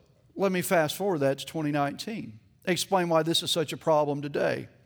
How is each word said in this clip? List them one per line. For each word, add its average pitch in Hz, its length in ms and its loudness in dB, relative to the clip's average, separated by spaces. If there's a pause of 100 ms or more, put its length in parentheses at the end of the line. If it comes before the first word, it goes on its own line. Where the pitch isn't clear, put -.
(360)
let 196 160 2
me 180 100 0
fast 165 340 2
forward 185 220 -2
that 139 220 0
to - 40 -12
twenty 156 260 -4
nineteen. 147 680 -4 (280)
Explain 180 440 0
why 160 120 4
this 165 200 0
is - 80 -4
such 160 240 -2
a - 20 -6
problem 147 460 2
today. 139 460 -2 (180)